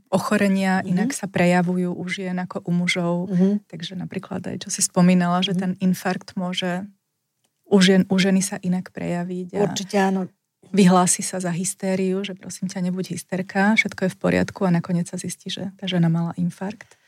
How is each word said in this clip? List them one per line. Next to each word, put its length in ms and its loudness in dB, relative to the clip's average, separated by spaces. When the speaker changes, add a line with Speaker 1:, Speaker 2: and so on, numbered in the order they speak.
Speaker 1:
ochorenia 720 2
Speaker 2:
Mhm. 80 -4
Speaker 1:
inak 240 0
sa 160 -8
prejavujú 640 2
u 160 -8
žien 320 -6
ako 240 -8
u 80 -6
mužov. 560 0
Speaker 2:
Mhm. 400 2
Speaker 1:
Takže 320 -12
napríklad 480 -8
aj, 160 -8
čo 80 -12
si 80 -6
spomínala, 640 4
že 80 0
Speaker 2:
Mhm. 80 -2
Speaker 1:
ten 140 -2
infarkt 560 -2
môže 480 -4
u 180 6
žien, 240 6
u 80 0
ženy 320 2
sa 160 -8
inak 320 -4
prejaviť 640 -6
a 60 4
Speaker 2:
Určite 340 -4
áno. 320 0
Speaker 1:
vyhlási 520 6
sa 200 -6
za 80 -4
hystériu, 720 -2
že 160 -10
prosím 300 -10
ťa, 160 -8
nebuď 260 -4
hysterka, 640 0
všetko 320 -2
je 60 2
v 80 -12
poriadku 420 0
a 80 2
nakoniec 380 0
sa 80 -10
zistí, 320 -10
že 260 -8
tá 140 -10
žena 180 2
mala 300 0
infarkt. 580 -6